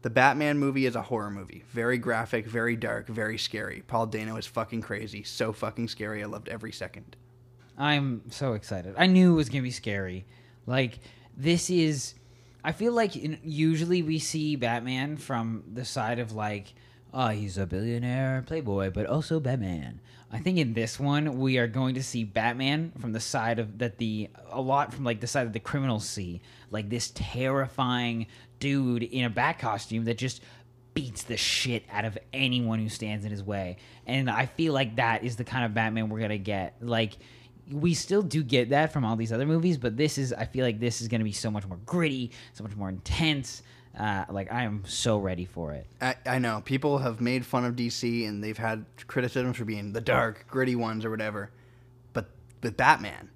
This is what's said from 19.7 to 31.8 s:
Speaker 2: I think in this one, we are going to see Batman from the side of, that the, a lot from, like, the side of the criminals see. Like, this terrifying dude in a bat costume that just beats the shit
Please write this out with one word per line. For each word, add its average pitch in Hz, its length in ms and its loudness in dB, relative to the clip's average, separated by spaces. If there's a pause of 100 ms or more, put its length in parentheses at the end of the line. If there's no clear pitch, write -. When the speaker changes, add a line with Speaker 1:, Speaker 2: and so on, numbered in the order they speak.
Speaker 2:
I 110 80 -4
think 180 180 2
in 127 160 2
this 113 260 -2
one, 143 380 2
we 131 220 4
are 120 80 4
going 131 280 0
to 131 80 -2
see 117 200 -2
Batman 131 720 0
from 123 140 -4
the 110 80 -2
side 117 400 0
of, 107 200 -4
that 120 200 -4
the, 107 300 -2 (200)
a 104 100 -4
lot 131 320 2
from, 135 120 -8
like, 117 160 0
the 117 80 -6
side 131 180 2
of 110 80 -4
the 110 60 -2
criminals 127 500 0
see. 90 320 -6 (300)
Like, 104 180 -4
this 117 240 -2
terrifying 123 1120 0 (340)
dude 131 440 2
in 123 220 0
a 117 40 0
bat 131 300 0
costume 113 460 -2
that 113 120 0
just 127 240 -4 (540)
beats 127 280 -6
the 113 140 -6
shit - 540 0